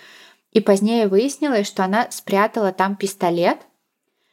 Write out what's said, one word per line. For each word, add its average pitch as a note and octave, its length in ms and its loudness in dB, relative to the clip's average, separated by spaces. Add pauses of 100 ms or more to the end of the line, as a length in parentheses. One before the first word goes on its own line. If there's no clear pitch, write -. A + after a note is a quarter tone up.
(520)
И A3 80 2
позднее G#3 480 2
выяснилось, A#3 580 0
что - 180 -4
она G#3 260 -2
спрятала G3+ 600 0
там G3 220 -2
пистолет, F3+ 640 -2 (760)